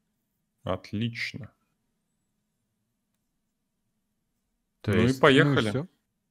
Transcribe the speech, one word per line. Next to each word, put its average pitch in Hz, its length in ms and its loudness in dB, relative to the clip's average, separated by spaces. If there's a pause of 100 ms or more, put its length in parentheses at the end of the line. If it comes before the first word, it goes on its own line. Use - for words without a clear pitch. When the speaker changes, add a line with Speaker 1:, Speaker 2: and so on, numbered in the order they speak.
(640)
Speaker 1:
Отлично. 110 880 -8 (3250)
Speaker 2:
То 104 80 -4
Speaker 1:
Ну 98 160 2
и 131 60 2
Speaker 2:
есть - 60 -12
Speaker 1:
поехали. 143 240 6
Speaker 3:
Ну 143 100 2
и 135 40 2
всё. 127 300 -2 (440)